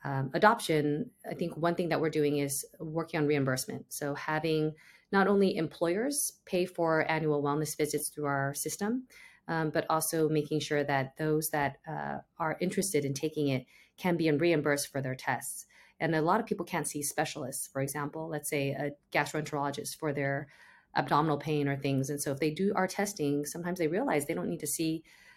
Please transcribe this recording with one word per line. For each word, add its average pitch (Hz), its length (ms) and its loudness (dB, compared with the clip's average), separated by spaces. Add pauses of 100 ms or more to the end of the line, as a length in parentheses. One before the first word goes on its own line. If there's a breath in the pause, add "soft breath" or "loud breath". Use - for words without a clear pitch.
um, 135 280 -2
adoption. 156 760 4 (200)
I - 40 -6
think 165 240 -6
one 170 180 2
thing 170 140 -2
that 151 100 2
we're 160 100 2
doing 147 280 2
is 139 280 -2 (140)
working 160 400 -4
on 147 80 4
reimbursement. 135 640 0
So 143 220 -4
having 156 600 0 (400 soft breath)
not 196 140 6
only 196 280 4
employers 190 760 -2 (120)
pay 180 200 0
for 165 440 2
annual 156 320 2
wellness 147 360 0
visits 147 320 -2
through 147 160 -6
our 139 280 0
system, 226 540 -4 (400 loud breath)
um, 160 220 0
but 156 200 0
also 160 380 2
making 151 320 0
sure 147 240 0
that 139 340 0
those 156 340 0
that, 143 260 0 (100)
uh, 151 300 -6 (200)
are 160 220 -2
interested 170 460 0
in 139 80 -2
taking 151 340 -2
it 127 180 0 (300 soft breath)
can 175 220 0
be 160 120 2
reimbursed 151 640 2
for 139 100 -4
their 131 140 -4
tests. - 520 -6 (320 soft breath)
And 165 160 0
a 156 60 2
lot 180 180 4
of 233 80 -4
people - 180 -4
can't 156 220 -2
see 147 160 -6
specialists, 147 640 -4
for 135 140 -4
example, 147 460 -4
let's 151 220 -4
say 139 220 0
a 143 200 -4 (240)
gastroenterologist 147 840 -2
for 156 140 -2
their 139 360 -2 (480 soft breath)
abdominal 147 420 4
pain 147 300 0
or 139 100 0
things. 135 320 0
And 143 120 -4
so 147 100 -2
if 139 80 -4
they 160 100 2
do 190 260 0
our 185 120 2
testing, 147 580 -2
sometimes 175 340 -6
they 165 80 2
realize 170 380 0
they 165 80 -4
don't 175 160 -2
need 170 120 -4
to 151 60 -6
see, 160 360 -2 (340 soft breath)